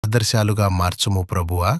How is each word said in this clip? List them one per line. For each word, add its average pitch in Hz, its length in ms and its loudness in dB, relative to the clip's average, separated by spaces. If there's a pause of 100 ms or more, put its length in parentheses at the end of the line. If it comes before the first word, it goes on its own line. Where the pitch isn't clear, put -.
ఆదర్శాలుగా 107 640 2
మార్చుము, 92 540 0
ప్రభువా. 90 580 -2